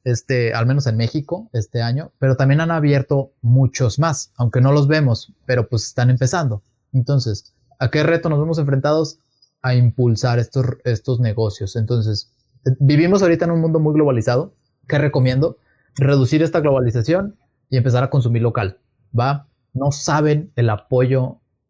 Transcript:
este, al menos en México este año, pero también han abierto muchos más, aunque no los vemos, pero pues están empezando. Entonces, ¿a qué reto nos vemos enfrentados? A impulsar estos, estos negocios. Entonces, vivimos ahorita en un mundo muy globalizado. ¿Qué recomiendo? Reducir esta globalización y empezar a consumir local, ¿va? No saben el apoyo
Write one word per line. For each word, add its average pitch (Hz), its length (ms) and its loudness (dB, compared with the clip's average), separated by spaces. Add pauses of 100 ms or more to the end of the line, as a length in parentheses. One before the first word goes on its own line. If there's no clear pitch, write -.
este, 120 500 -2
al 113 120 -2
menos 139 220 0
en 110 100 -2
México 156 560 -4
este 117 280 -4
año, 123 360 -6
pero 135 180 0
también 139 260 2
han 165 100 -2
abierto 143 720 0
muchos 127 580 2
más, 156 380 -2
aunque 120 220 0
no 135 120 4
los 143 160 2
vemos, 147 460 0 (120)
pero 123 220 0
pues 113 180 -4
están 123 240 0
empezando. 127 540 0 (300)
Entonces, 123 600 -2 (240)
¿a 127 140 -2
qué 151 100 0
reto 165 280 0
nos 147 100 0
vemos 156 180 -2
enfrentados? 147 640 0 (420)
A 127 140 0
impulsar 123 640 2
estos, 123 260 -4 (180)
estos 120 360 -2
negocios. 110 560 -4
Entonces, 110 560 -4 (480)
vivimos 160 420 4
ahorita 170 240 2
en 170 60 -2
un 165 100 0
mundo 160 180 0
muy 156 140 0
globalizado. 135 640 0 (320)
¿Qué 151 100 -2
recomiendo? 139 640 0 (360)
Reducir 139 460 2
esta 165 180 0
globalización 139 760 0 (320)
y 131 80 0
empezar 123 260 2
a 135 60 -2
consumir 120 320 0
local, 110 380 -2 (380)
¿va? 139 300 -2 (280)
No 139 160 -2
saben 151 640 -2
el 117 160 2
apoyo 127 680 0 (320)